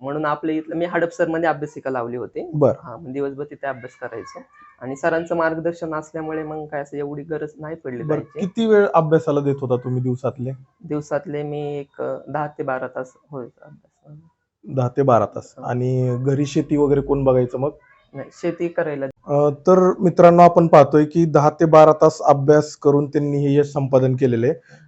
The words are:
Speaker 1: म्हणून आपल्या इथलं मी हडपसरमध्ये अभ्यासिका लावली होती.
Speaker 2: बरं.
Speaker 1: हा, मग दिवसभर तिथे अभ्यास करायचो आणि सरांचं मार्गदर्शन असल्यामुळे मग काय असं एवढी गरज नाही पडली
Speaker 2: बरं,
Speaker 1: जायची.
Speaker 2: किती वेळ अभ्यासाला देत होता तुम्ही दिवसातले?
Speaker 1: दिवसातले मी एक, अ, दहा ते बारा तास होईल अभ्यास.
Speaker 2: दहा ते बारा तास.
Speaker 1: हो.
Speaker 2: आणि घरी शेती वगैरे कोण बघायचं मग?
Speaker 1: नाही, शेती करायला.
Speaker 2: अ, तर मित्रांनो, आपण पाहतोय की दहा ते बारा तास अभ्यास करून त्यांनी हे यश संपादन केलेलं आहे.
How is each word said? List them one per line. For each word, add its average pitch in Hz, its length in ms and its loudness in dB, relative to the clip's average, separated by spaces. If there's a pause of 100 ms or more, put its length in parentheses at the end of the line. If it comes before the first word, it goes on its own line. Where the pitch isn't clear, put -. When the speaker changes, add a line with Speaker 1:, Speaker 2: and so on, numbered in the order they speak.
Speaker 1:
म्हणून 143 240 -8
आपल्या 151 300 -4
इथलं 156 200 -8
मी 165 100 -4
हडपसरमध्ये 170 640 -2
अभ्यासिका 147 420 -6
लावली 120 260 -6
होती. 147 380 -12
Speaker 2:
बरं. 143 180 2 (100)
Speaker 1:
हा, 117 140 -16
मग 160 160 -16
दिवसभर 139 320 -8
तिथे 143 220 -14
अभ्यास 123 340 -10
करायचो 110 400 -14 (420)
आणि 127 140 -10
सरांचं 170 400 -4
मार्गदर्शन 160 580 -4
असल्यामुळे 156 480 -10
मग 151 240 -12
काय 151 160 -10
असं 143 140 -14
एवढी 143 260 -10
गरज 151 260 -10 (100)
नाही 156 180 -12
पडली 127 260 -12
Speaker 2:
बरं, 151 180 -4
Speaker 1:
जायची. 147 200 -16
Speaker 2:
किती 202 260 -4
वेळ 208 280 4
अभ्यासाला 156 460 2
देत 143 200 0
होता 127 240 -2
तुम्ही 127 180 -4
दिवसातले? 123 480 -6 (340)
Speaker 1:
दिवसातले 147 580 -8
मी 147 360 -8
एक, 139 220 -14
अ, 131 160 -6 (120)
दहा 151 180 -6
ते 151 160 -12
बारा 131 240 -6
तास 127 260 -12 (180)
होईल 127 180 -12 (140)
अभ्यास. 147 540 -20 (600)
Speaker 2:
दहा 123 120 -2
ते 139 140 -2
बारा 113 240 4
तास. - 320 -16
Speaker 1:
हो. - 60 -18
Speaker 2:
आणि 127 560 -4
घरी 139 260 -2
शेती 151 300 -4
वगैरे 143 240 2
कोण 139 240 -2
बघायचं 127 340 2
मग? 139 120 -4 (440)
Speaker 1:
नाही, 139 180 -16
शेती 170 360 -6
करायला. 151 380 -6
Speaker 2:
अ, 147 440 -2
तर 185 500 2
मित्रांनो, 170 420 6
आपण 170 240 8
पाहतोय 151 380 6
की 165 200 0
दहा 151 260 2
ते 170 140 0
बारा 156 280 8
तास 156 300 2
अभ्यास 147 540 4
करून 143 320 2
त्यांनी 143 380 -2
हे 139 120 2
यश 143 80 2
संपादन 131 480 0
केलेलं 123 320 0
आहे. 156 80 0 (340)